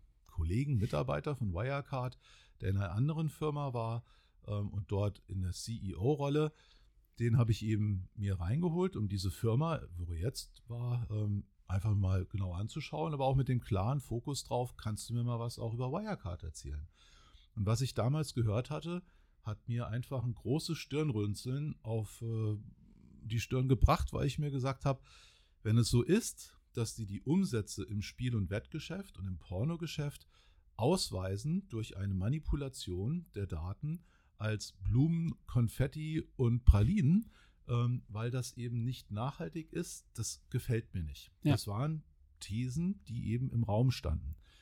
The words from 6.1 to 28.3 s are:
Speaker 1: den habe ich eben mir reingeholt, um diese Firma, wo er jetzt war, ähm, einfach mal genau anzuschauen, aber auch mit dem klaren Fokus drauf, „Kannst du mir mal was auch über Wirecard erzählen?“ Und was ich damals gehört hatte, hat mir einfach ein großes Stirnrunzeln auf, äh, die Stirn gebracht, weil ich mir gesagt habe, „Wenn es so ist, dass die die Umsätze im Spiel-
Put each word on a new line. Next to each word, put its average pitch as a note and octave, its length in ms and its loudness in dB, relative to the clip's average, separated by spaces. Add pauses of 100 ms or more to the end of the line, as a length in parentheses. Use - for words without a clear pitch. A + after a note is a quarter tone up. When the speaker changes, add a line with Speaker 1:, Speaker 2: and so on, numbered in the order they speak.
Speaker 1:
den A#2 180 6
habe A2+ 140 6
ich G#2+ 140 0
eben G#2 500 2
mir G2 240 0
reingeholt, E3 560 0
um G#2+ 140 0
diese F#2+ 220 0
Firma, C#3 500 2 (160)
wo F2 160 -6
er E2 60 -4
jetzt - 500 -6
war, A#2+ 420 -2
ähm, G#2 340 0 (220)
einfach G2 280 2
mal F#2 320 4
genau F#2+ 260 -2
anzuschauen, D3+ 600 -4
aber C3+ 120 0
auch C3 100 6
mit C3 140 4
dem B2 100 4
klaren G#2+ 400 2
Fokus B2 440 -4
drauf, A#2+ 340 -2
„Kannst - 320 -6
du A#2 40 -6
mir A#2+ 100 0
mal A#2+ 160 -2
was A#2+ 200 -6
auch A2+ 140 -4
über B2+ 180 -2
Wirecard E3+ 520 -4
erzählen?“ D2+ 440 -8 (680)
Und G2+ 100 0
was A2+ 160 4
ich B2+ 120 -2
damals C3+ 400 2
gehört A2 360 2
hatte, D#3+ 340 -6 (380)
hat - 260 -8
mir A#2+ 200 -2
einfach B2 360 -4
ein B2 120 -2
großes D3+ 420 -2
Stirnrunzeln C3 1040 -2
auf, A2 400 -4
äh, A2 340 0 (680)
die A#2 160 -2
Stirn C3 280 0
gebracht, - 460 6
weil C#3 140 2
ich C#3 120 -2
mir D3 120 0
gesagt C3+ 340 -2
habe, C3+ 160 0 (640)
„Wenn A2 140 4
es A2+ 120 6
so A#2+ 140 6
ist, - 540 0 (160)
dass A2+ 220 -4
die G#2+ 120 -8
die G2 160 -8
Umsätze B2+ 600 0
im G#2 180 -4
Spiel- B2 340 -4